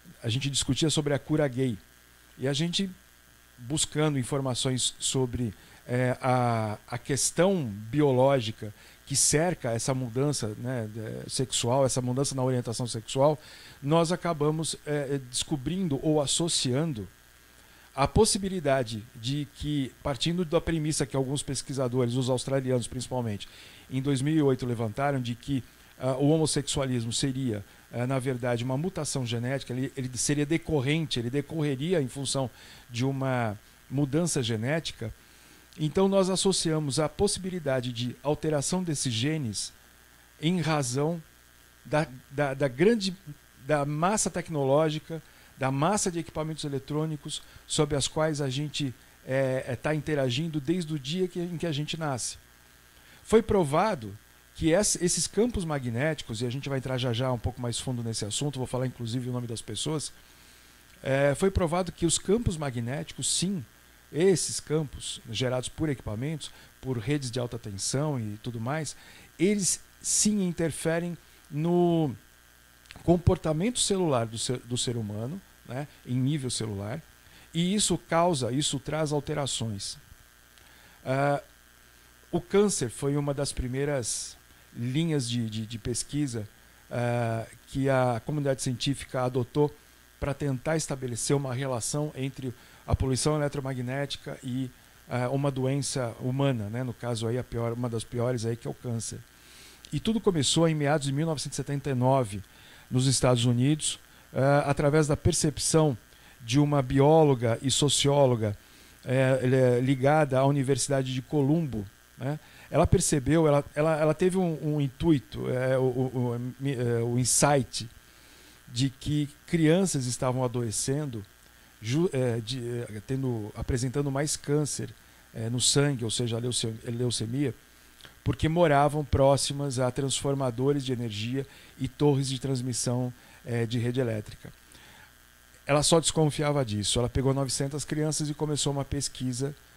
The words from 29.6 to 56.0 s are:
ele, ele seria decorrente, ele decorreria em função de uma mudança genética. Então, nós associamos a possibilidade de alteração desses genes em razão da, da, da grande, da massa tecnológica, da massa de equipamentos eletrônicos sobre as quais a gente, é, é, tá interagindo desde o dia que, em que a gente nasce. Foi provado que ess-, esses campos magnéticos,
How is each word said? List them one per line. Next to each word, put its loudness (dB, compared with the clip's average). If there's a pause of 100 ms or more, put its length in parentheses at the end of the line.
ele, -4
ele -6
seria 0
decorrente, 0
ele -2
decorreria -2
em -2
função -4 (400)
de -2
uma 0 (320)
mudança 0
genética. -4 (680)
Então, 2
nós 4
associamos 0
a 2
possibilidade -2
de -4
alteração 0
desses -2
genes -2 (720)
em 2
razão 0 (600)
da, 0 (240)
da, -2
da 0
grande, 4 (500)
da 2
massa 0
tecnológica, 0 (340)
da 0
massa 2
de -4
equipamentos -6
eletrônicos -4 (240)
sobre 0
as 0
quais 0
a -2
gente, -4 (320)
é, 0
é, -2
tá -2
interagindo 0
desde -2
o -4
dia -2
que, -8
em -4
que -4
a -2
gente -4
nasce. -4 (840)
Foi 6
provado 2 (440)
que 2
ess-, 4
esses 0
campos 0
magnéticos, -2